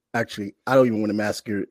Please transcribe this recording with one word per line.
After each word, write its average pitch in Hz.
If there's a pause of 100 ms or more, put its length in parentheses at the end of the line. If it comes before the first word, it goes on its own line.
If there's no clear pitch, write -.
(140)
actually, 110 (120)
I 127
don't 131
even 110
wanna 104
massacre, 104